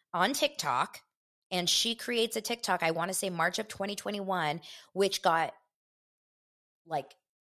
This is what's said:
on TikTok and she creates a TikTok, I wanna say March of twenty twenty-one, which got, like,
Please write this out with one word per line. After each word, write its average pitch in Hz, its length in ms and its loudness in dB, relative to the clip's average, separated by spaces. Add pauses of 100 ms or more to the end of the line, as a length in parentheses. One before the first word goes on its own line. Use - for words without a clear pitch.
(120)
on 190 220 2
TikTok 151 680 0 (500)
and 175 200 0
she 226 240 2
creates 233 420 0
a 220 60 -4
TikTok, 208 400 -2
I 165 80 4
wanna 170 240 -2
say 190 160 -2
March 175 280 0
of 214 100 -4
twenty 202 280 -6
twenty-one, 185 640 -2 (320)
which 196 300 2
got, 165 320 2 (1300)
like, 156 300 -4 (280)